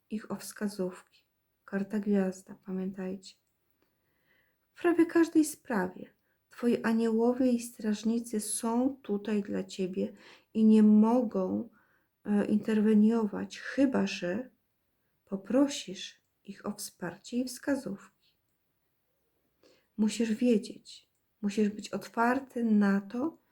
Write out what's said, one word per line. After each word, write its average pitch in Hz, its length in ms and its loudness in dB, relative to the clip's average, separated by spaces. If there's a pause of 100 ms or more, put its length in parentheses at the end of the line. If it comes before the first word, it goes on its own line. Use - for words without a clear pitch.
(100)
ich 214 200 -10
o 202 60 -4
wskazówki. - 880 -10 (400)
Karta 196 340 -6
gwiazda, 202 560 -2 (120)
pamiętajcie. 190 680 -8 (1400)
W - 60 -20
prawie 339 260 4
każdej 320 380 2
sprawie - 680 -6 (360)
twoi - 320 0
aniołowie 226 680 2
i 233 80 0
strażnicy 220 800 -4
są 240 640 -2
tutaj 202 400 -2
dla 196 220 -6
ciebie 190 480 -6 (420)
i 220 100 4
nie 220 180 8
mogą, 214 840 4 (560)
e, 208 200 0
interweniować, 214 1120 2
chyba 208 480 0
że 196 440 -6 (720)
poprosisz 214 1000 -4 (200)
ich - 220 -16
o 208 60 -6
wsparcie - 640 -12
i 254 80 -2
wskazówki. - 880 -8 (1600)
Musisz 220 360 0
wiedzieć, - 800 -2 (320)
musisz 208 260 0
być - 200 -8
otwarty 233 760 -4
na 202 360 4
to, 247 380 -6 (140)